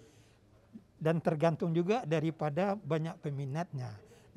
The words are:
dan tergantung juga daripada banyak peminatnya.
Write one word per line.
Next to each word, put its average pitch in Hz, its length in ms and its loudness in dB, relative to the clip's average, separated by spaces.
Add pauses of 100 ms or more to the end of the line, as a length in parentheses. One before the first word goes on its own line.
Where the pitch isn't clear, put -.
(960)
dan 165 240 2
tergantung 160 560 2
juga 180 320 2
daripada 160 720 0
banyak 160 400 -2
peminatnya. 139 800 -6 (380)